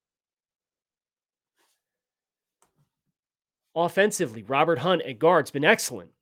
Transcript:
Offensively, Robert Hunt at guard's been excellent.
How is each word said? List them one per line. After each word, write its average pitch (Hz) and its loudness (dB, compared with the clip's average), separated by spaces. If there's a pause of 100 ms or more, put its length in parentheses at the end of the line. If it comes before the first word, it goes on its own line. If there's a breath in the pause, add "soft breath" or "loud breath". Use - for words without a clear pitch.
(3750)
Offensively, 170 -2
Robert 143 0
Hunt 165 0
at 127 -12
guard's 160 2
been 143 -4
excellent. 139 0 (120)